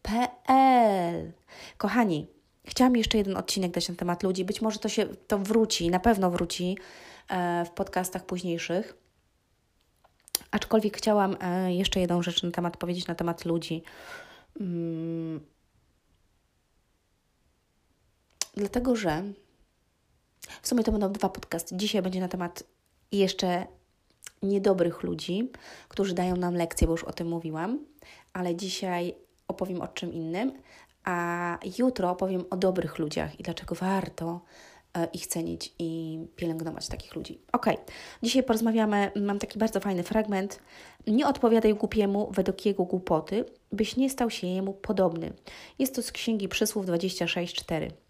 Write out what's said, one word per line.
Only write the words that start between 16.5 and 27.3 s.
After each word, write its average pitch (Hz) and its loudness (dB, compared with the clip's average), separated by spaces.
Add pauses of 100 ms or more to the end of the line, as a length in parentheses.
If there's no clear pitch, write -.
Dlatego, 240 0
że 180 -2 (1400)
w - -8
sumie 247 2
to 220 2
będą 208 2
dwa 202 0
podcasty. - -8
Dzisiaj 202 0
będzie 185 -2
na 185 -2
temat 180 -6 (480)
jeszcze 190 2 (760)
niedobrych 196 4
ludzi, 180 -4 (360)
którzy 196 -2
dają 180 0
nam 180 0
lekcje, 170 2
bo 165 2
już 165 -2
o - -10
tym 170 -6
mówiłam, 170 -4 (480)